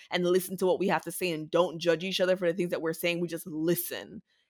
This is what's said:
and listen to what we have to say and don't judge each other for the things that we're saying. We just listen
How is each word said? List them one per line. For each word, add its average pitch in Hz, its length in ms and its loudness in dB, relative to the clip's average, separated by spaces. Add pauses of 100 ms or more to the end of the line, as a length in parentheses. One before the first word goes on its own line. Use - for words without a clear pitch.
(120)
and 175 140 0
listen 185 320 2
to 190 80 0
what 175 140 4
we 185 80 0
have 160 160 2
to 170 80 -8
say 180 200 -4
and 156 200 -6
don't 170 280 2
judge 165 240 2
each 190 180 -2
other 185 160 4
for 175 140 2
the 180 60 -4
things 175 140 0
that 151 100 -2
we're 160 120 -2
saying. 170 260 0
We 175 80 0
just 160 200 -8
listen 156 720 -2 (280)